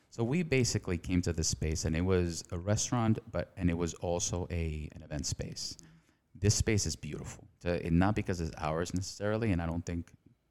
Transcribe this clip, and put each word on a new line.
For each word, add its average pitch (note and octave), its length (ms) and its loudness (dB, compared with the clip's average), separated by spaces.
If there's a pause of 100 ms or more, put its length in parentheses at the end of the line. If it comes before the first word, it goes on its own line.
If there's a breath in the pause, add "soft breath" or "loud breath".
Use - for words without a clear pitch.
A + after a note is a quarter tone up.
(100)
So A#2 140 -4
we D3+ 180 2
basically A#2+ 560 2
came F2+ 240 2
to F2 100 0
this D#2+ 160 0
space, D#2+ 380 -2
and D#2+ 100 0
it E2+ 60 0
was F2+ 500 2
a F2+ 60 -4
restaurant, A2 600 0 (120)
but, - 260 -4
and F2+ 140 2
it E2+ 80 0
was E2+ 160 -2
also F2 560 -2
a, D#2+ 440 -4
an - 80 -16
event D2+ 220 -6
space. - 520 -8 (640 soft breath)
This G2+ 160 4
space G#2+ 320 2
is D#2 100 -2
beautiful, - 500 -10 (140)
to, F2 260 0
and E2 120 6
not G2+ 160 6
because G2 280 -2
it's D#2 160 -4
ours D#2+ 340 -2
necessarily, G#2 600 0
and E2+ 100 2
I - 40 -2
don't E2 200 -2
think, E2+ 260 -4 (380)